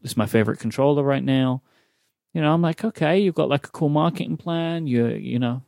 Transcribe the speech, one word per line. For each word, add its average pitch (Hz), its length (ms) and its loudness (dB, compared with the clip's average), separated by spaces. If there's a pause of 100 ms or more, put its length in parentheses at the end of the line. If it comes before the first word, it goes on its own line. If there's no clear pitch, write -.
It's - 140 -10
my 107 80 2
favorite 110 340 2
controller 139 460 0
right 139 180 0
now. 131 380 0 (720)
You 165 80 -4
know, 151 140 4
I'm 170 80 2
like, 165 200 -2
"Okay, 180 360 0
you've 190 160 2
got, 156 160 0
like, 139 160 0
a - 40 -20
cool 147 200 -2
marketing 160 480 0
plan. 165 480 -4
You, 120 220 2
you 117 300 -4
know, 123 300 -2